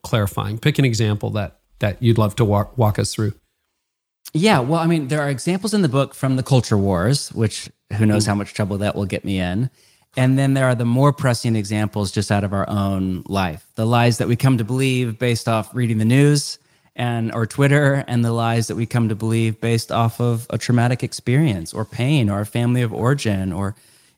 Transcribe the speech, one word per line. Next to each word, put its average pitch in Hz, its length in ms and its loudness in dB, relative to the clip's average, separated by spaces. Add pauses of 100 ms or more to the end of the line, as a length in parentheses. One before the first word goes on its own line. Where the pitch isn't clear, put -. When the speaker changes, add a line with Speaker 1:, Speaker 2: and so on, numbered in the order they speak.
Speaker 1:
clarifying. 104 560 -2
Pick 151 200 0
an 139 60 4
example 110 460 0
that, 104 280 -6 (200)
that 104 220 -2
you'd 113 180 4
love 107 160 2
to 123 100 2
walk, 104 320 0
walk 107 220 2
us 107 140 -2
through. 107 200 -2 (1000)
Speaker 2:
Yeah, 170 260 2
well, 143 200 0
I 165 60 0
mean, 165 220 2
there 151 140 0
are 143 80 -2
examples 185 440 -4
in 208 80 2
the 165 80 2
book 135 240 0
from 131 220 0
the 127 80 -2
culture 117 340 2
wars, 98 520 0
which - 400 -4 (240)
who 107 120 2
knows 107 200 4
Speaker 1:
Mm. - 20 0
Speaker 2:
how 104 80 0
much 101 180 -6
trouble 101 240 -2
that 101 180 -2
will 98 120 -4
get 95 180 -6
me 95 140 -2
in. 92 320 -2 (440)
And 131 240 2
then 139 140 2
there 135 120 2
are 127 100 2
the 120 100 -2
more 131 280 4
pressing 120 420 0
examples 104 560 -2
just 107 200 -2
out 101 120 2
of 98 100 -4
our 98 160 -2
own 95 580 -2
life. 92 480 -4
The 113 100 -2
lies 120 320 2
that - 100 -2
we 117 80 2
come 131 220 2
to 113 60 -4
believe 127 560 -2
based 120 280 -2
off 110 260 -2
reading 117 240 0
the 110 80 2
news 143 520 4 (380)
and, 117 380 -4
or 113 120 -2
Twitter, 139 640 2
and 120 180 2
the 117 80 0
lies 117 340 0
that - 80 -6
we 117 100 -2
come 117 240 0
to 107 60 -2
believe 110 460 -2
based 117 300 -2
off 113 280 0
of 120 300 -2
a - 80 -2
traumatic 123 460 0
experience 120 720 -2
or 107 120 -6
pain 123 440 0
or 98 120 -2
a 107 40 -4
family 123 360 -2
of 117 100 -2
origin 104 640 -2
or, 98 220 -6 (420)